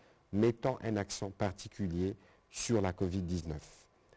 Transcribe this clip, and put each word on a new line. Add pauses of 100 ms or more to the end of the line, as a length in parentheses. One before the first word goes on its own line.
(320)
mettant
un
accent
particulier (360)
sur
la
covid
dix-neuf. (300)